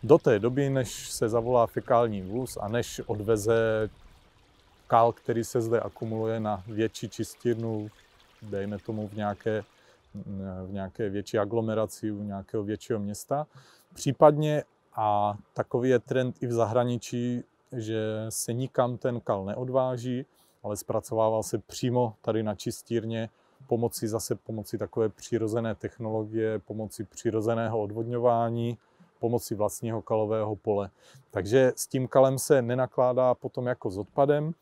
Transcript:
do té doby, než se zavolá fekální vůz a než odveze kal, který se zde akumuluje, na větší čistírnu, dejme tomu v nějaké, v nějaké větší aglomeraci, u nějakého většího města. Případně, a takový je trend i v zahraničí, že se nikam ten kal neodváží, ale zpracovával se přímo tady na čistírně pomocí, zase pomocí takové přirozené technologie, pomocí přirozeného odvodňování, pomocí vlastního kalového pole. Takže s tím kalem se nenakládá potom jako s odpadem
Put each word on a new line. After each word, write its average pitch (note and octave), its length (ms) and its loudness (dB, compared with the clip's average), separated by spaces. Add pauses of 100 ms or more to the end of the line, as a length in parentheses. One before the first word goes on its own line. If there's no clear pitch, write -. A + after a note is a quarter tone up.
do C3+ 160 8
té B2+ 200 4
doby, B2+ 320 0
než C3 400 -4
se - 180 -2
zavolá A#2 380 4
fekální A2+ 560 2
vůz A2 380 -6
a G2+ 80 -6
než A#2 380 -4
odveze A2 840 2 (960)
kal, A#2 260 6
který A2+ 320 -2
se B2 160 0
zde A2+ 200 2
akumuluje, A2 600 -4
na G#2 260 -2
větší A2 420 -2
čistírnu, A2+ 840 -4 (520)
dejme G2+ 360 -6
tomu G#2+ 300 -6
v G2 40 -14
nějaké, G#2 520 -2 (1000)
v F#2+ 60 -12
nějaké G2 360 -6
větší G2 300 -4
aglomeraci, A2 720 -2
u G#2 120 -6
nějakého G2+ 400 -6
většího G#2+ 360 -4
města. G#2 480 -6 (480)
Případně, D3+ 720 4 (320)
a G#2 400 2 (180)
takový B2+ 360 0
je B2 80 6
trend B2+ 440 -2
i C3 40 -4
v A#2+ 60 -2
zahraničí, A#2+ 920 0 (280)
že A2 560 -4
se - 240 -6
nikam B2 460 0
ten A#2+ 220 -2
kal G2+ 240 -2
neodváží, B2+ 840 -2 (360)
ale G#2 140 -6
zpracovával A2 680 0
se A2+ 160 -4
přímo B2 640 -2
tady A2+ 200 0
na G#2+ 120 -2
čistírně A2+ 720 -4 (380)
pomocí, A#2 400 -2
zase A2 280 -2
pomocí A2 440 -10
takové A2 300 -2
přirozené A2 680 -4
technologie, A2 840 -4
pomocí G#2+ 460 -10
přirozeného A2+ 760 0
odvodňování, A#2 1000 0 (400)
pomocí A#2 360 -2
vlastního G#2 480 -2
kalového G#2+ 540 0
pole. G2+ 340 -2 (400)
Takže A#2+ 460 4
s - 100 -6
tím B2+ 220 -2
kalem C3+ 300 6
se C3+ 240 4
nenakládá B2+ 720 2
potom B2+ 320 -8
jako B2 240 -4
s F#2+ 80 -6
odpadem D3 640 0